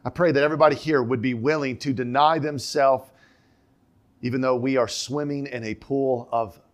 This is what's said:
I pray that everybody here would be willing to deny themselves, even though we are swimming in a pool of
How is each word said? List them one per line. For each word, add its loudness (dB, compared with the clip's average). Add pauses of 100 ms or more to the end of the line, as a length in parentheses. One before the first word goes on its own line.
I -4
pray 2
that 4
everybody 4
here 0
would -2
be -2
willing -2
to -4
deny 2
themselves, 0 (1160)
even -2
though 2
we 0
are 4
swimming -6
in -8
a -6
pool -2
of -4 (120)